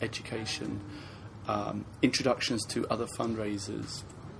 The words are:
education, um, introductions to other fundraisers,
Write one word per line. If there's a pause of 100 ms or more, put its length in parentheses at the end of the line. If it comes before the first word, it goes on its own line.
education, (680)
um, (180)
introductions
to
other
fundraisers, (380)